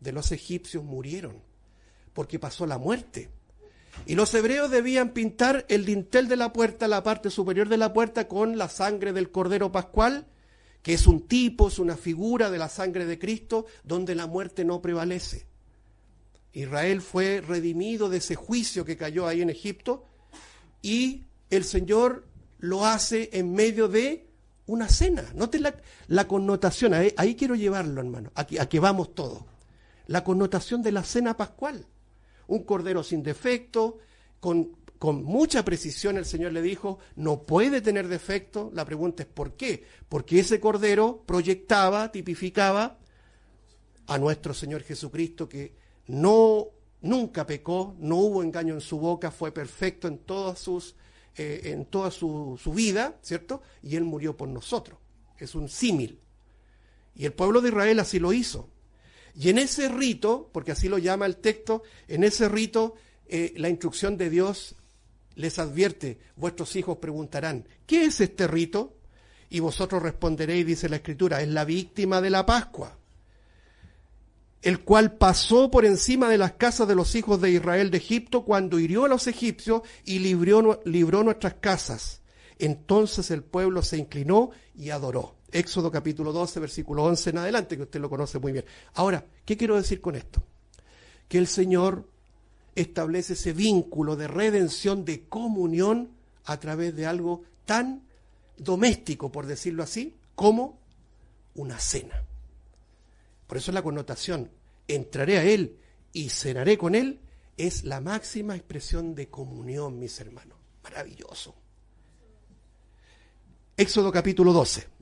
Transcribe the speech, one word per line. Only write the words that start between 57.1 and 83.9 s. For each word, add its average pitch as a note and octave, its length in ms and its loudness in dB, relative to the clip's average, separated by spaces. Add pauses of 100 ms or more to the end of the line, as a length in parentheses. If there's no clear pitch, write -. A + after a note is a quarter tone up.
Y C#3 120 -10
el C#3+ 80 -4
pueblo G#3 280 4
de A#3+ 80 2
Israel G#3+ 300 4
así F#3+ 180 -2
lo F3 160 2
hizo. - 380 -4 (640)
Y D#3 140 2
en A#3 100 6
ese C4+ 280 0
rito, A#3+ 640 0
porque D#3 200 -6
así F3 180 0
lo G3 80 2
llama F#3+ 280 0
el F#3 120 -2
texto, A3 460 -2 (240)
en D#3 160 0
ese G#3 260 4
rito, A3 460 0 (320)
eh, E3+ 300 -4
la E3 120 -2
instrucción F3 480 -2
de F3 120 -2
Dios F#3 460 0 (600)
les D#3 240 -6
advierte, D3+ 600 -2 (160)
"Vuestros E3+ 400 -6
hijos F3+ 220 -4
preguntarán, D3+ 720 -8 (180)
'¿Qué D#4+ 200 4
es - 140 2
este F#3 280 2
rito?' E3+ 500 -2 (520)
Y E3+ 120 -4
vosotros F3+ 400 -2
responderéis", D#3+ 640 0
dice D#3+ 240 0
la D#3 80 -2
Escritura, D3+ 440 0
"'Es D3+ 60 -2
la D3+ 160 0
víctima F#3 560 0
de F#3+ 120 2
la F#3+ 140 2
Pascua, - 520 -2 (1600)
el F#3 220 2
cual A3 320 6
pasó A#3 560 6
por A#3+ 140 8
encima A#3+ 420 4
de A3 100 6
las F#3 160 2
casas A#3 340 2
de G3 80 4
los F3+ 200 2
hijos G#3 240 2
de F#3 120 4
Israel F3 400 2
de F3+ 60 2
Egipto A#3 460 0
cuando F#3+ 340 2
hirió F3 280 2
a - 20 6
los B3+ 200 2
egipcios A3+ 560 -2 (200)
y F#3+ 160 -2
libró, G3 640 6
libró F3 400 4
nuestras G#3+ 300 0
casas. - 640 -4 (380)
Entonces F#3+ 760 0
el D3 120 -4
pueblo F#3 400 0
se D#3+ 140 -2